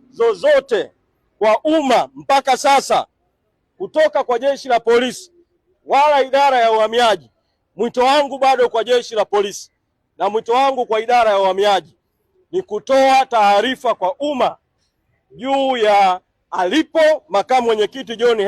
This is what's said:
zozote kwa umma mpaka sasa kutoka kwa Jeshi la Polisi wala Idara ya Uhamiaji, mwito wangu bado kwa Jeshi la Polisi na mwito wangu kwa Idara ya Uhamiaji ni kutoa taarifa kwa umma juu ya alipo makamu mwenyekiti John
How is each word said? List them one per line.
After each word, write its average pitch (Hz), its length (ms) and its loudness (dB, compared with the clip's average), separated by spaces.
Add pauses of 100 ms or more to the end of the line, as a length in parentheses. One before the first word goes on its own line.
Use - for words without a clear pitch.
(100)
zozote 226 840 0 (460)
kwa 220 260 2
umma 262 500 0
mpaka 269 420 0
sasa 269 500 0 (720)
kutoka 302 460 -2
kwa 240 140 -2
Jeshi 269 300 -4
la 233 120 0
Polisi 240 520 -2 (540)
wala 277 360 2
Idara 269 360 2
ya 226 140 2
Uhamiaji, 220 580 0 (460)
mwito 240 280 -2
wangu 277 340 0
bado 254 300 2
kwa 226 160 -2
Jeshi 240 300 -2
la 208 100 -2
Polisi 202 460 -4 (480)
na 180 120 -2
mwito 226 220 -4
wangu 254 340 0
kwa 220 140 -2
Idara 226 300 2
ya 196 80 2
Uhamiaji 190 580 -2 (560)
ni - 100 -4
kutoa 262 640 0
taarifa 220 680 0
kwa 185 240 -6
umma 247 380 -4 (760)
juu 262 460 -4
ya 202 440 2 (300)
alipo 302 760 0
makamu 254 380 -2
mwenyekiti 226 500 -4
John 226 320 0